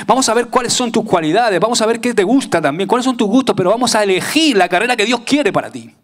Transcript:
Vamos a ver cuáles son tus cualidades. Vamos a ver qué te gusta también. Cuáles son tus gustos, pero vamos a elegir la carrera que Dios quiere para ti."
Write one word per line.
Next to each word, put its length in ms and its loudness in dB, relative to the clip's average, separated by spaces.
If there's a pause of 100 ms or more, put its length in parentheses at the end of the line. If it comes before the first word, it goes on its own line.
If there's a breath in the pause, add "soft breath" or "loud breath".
Vamos 220 2
a 60 0
ver 120 0
cuáles 260 -2
son 200 -2
tus 120 0
cualidades. 540 0
Vamos 240 0
a 40 2
ver 120 0
qué 160 -4
te 80 2
gusta 400 0
también. 240 -2
Cuáles 180 0
son 120 -2
tus 100 0
gustos, 300 2
pero 140 0
vamos 260 0
a 80 2
elegir 520 0
la 120 4
carrera 260 0
que 100 0
Dios 220 0
quiere 260 0
para 200 -4
ti." 180 -16 (140)